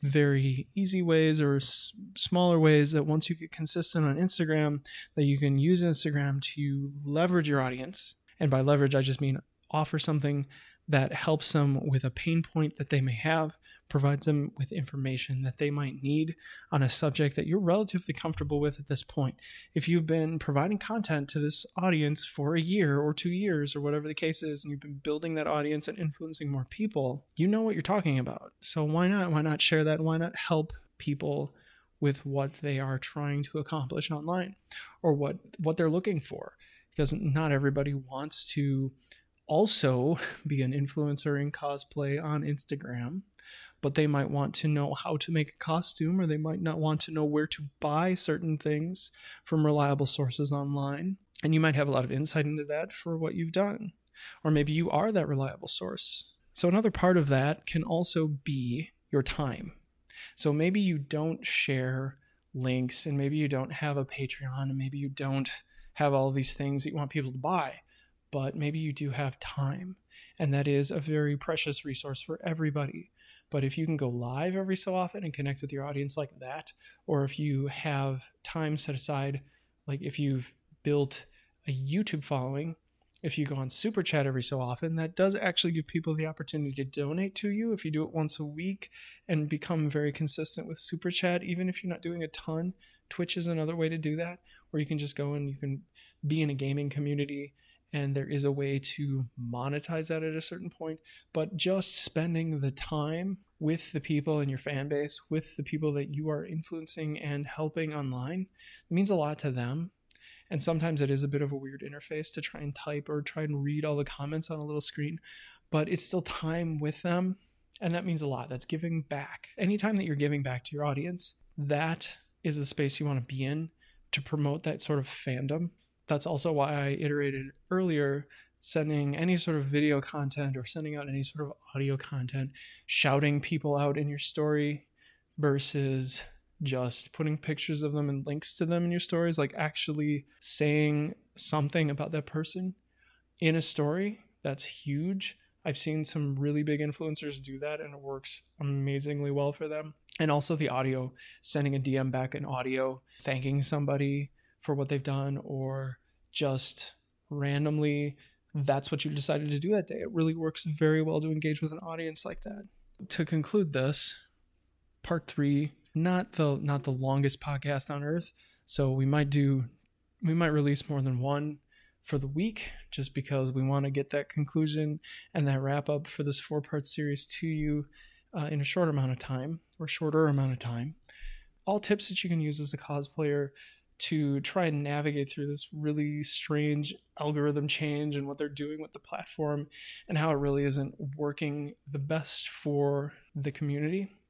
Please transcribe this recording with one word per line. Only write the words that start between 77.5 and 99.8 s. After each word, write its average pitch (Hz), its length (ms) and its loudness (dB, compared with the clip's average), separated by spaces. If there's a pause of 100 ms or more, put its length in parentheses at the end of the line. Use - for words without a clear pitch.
have 139 540 -2 (220)
time 156 340 -2
set 147 160 -4
aside, 139 480 -2 (460)
like 143 140 -6
if 147 180 -6
you've 135 340 0 (300)
built 143 420 0 (420)
a 143 40 -4
YouTube 143 520 0
following, 139 520 -2 (480)
if 160 140 -2
you 151 80 0
go 139 100 -4
on 131 160 -4
Super 214 320 0
Chat 143 240 2
every 131 160 0
so 131 180 -2
often, 127 340 -2
that 160 200 -2
does 196 200 4
actually 180 380 0
give 160 140 -2
people 160 280 0
the 156 120 -2
opportunity 151 480 -4
to 139 100 -2
donate 151 500 -2
to 208 140 -2
you 220 240 0
if 196 100 -4
you 160 80 -2
do 151 120 0
it - 100 -6
once 156 260 0
a 151 60 -4
week 170 460 -6 (360)
and 151 220 0
become 156 400 0
very 147 240 0
consistent 160 540 -4
with 160 100 -8
Super - 320 -2
Chat, 180 340 0
even 180 240 -2
if 180 160 -4
you're 180 80 -4
not - 120 -8
doing 170 200 -4
a 151 40 -4
ton. 165 460 -4 (360)
Twitch - 260 -4
is 170 120 -2
another 160 280 0
way 160 140 2
to 165 80 -2
do 151 200 0
that, 170 200 -6 (320)
where 156 100 -2
you 147 60 0
can 151 140 -2
just 143 160 -4
go 143 180 -2
and 143 160 -2
you 139 80 -6
can 139 240 -4 (460)
be 156 160 2
in 147 80 2
a - 20 -2
gaming 139 380 -2
community, 143 640 -2 (360)
and 139 240 0
there 135 140 -2
is 139 140 0
a 139 80 4
way 139 260 0
to 135 480 -2 (260)
monetize 143 580 -4